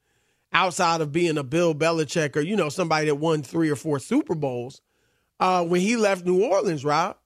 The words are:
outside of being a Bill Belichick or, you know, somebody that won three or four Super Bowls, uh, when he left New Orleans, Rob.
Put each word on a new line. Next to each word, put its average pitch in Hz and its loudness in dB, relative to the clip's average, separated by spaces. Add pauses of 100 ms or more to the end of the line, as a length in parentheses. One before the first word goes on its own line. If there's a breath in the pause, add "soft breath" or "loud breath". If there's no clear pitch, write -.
(520)
outside 170 2
of 147 -2
being 165 0
a 143 -2
Bill 160 0
Belichick 156 0
or, 151 2
you 175 -2
know, 170 0
somebody 156 0
that 147 2
won 156 0
three 160 -2
or 143 0
four 147 -4
Super 247 -2
Bowls, 127 -6 (600)
uh, 185 2
when 175 2
he 220 2
left 196 2
New 180 2
Orleans, 190 0
Rob. 160 0